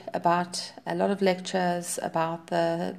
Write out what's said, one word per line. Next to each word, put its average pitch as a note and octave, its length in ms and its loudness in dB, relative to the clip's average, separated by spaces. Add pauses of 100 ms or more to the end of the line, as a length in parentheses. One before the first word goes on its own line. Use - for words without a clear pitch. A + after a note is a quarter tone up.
(140)
about, F3 600 0 (120)
a E3+ 80 -2
lot F#3 160 2
of G3 120 -2
lectures F3+ 840 0
about E3 440 -2
the E3+ 520 0